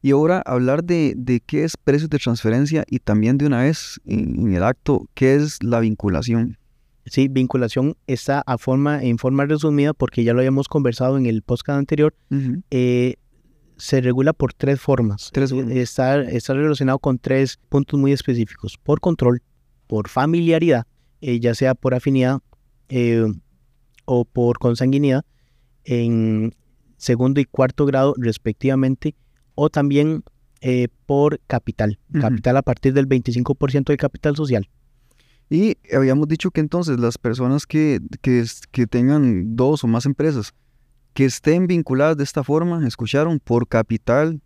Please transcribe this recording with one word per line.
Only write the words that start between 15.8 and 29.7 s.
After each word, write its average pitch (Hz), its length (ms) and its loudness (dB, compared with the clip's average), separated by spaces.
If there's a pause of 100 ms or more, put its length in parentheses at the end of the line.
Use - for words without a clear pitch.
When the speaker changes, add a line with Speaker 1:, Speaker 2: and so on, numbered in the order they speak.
Speaker 2:
está 123 320 -4
relacionado 139 460 0
con 131 200 0
tres 135 400 0 (120)
puntos 143 280 0
muy 139 140 4
específicos. - 640 -4
Por - 240 0
control, 127 420 0 (440)
por 107 240 -4
familiaridad, 160 760 2 (360)
eh, 123 180 -2
ya 117 140 0
sea 131 200 0
por 131 200 -2
afinidad, 131 460 0 (500)
eh, 117 340 2 (800)
o 123 220 0
por 120 320 0
consanguinidad, 131 680 0 (600)
en 113 720 0 (440)
segundo 131 420 0
y 131 60 0
cuarto 131 400 0
grado 135 320 2
respectivamente, 131 960 -2 (400)
o 151 160 0